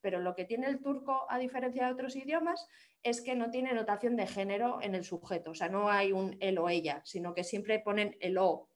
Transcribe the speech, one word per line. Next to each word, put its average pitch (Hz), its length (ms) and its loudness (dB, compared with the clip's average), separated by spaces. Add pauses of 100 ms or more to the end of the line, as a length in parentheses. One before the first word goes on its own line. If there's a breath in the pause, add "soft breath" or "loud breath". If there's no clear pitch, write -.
Pero 185 180 0
lo 180 160 0
que 180 100 -4
tiene 240 220 -2
el 269 140 -2
turco, 269 480 -2
a 247 100 0
diferencia 254 480 0
de 254 60 0
otros 254 220 -6
idiomas, 330 520 -2 (340 loud breath)
es 240 200 0
que 254 140 -2
no 240 140 0
tiene 254 240 0
notación 220 420 2
de 202 120 2
género 202 540 0
en 196 120 -2
el 185 100 -2
sujeto, 170 480 -4
o 165 40 -10
sea, 170 140 -2
no 208 200 2
hay 202 220 6
un 190 280 0
él 190 200 2
o 170 100 2
ella, 160 340 0
sino 175 300 -6
que 175 100 -2
siempre 208 360 0
ponen 208 400 0
el 180 180 0
o 180 380 4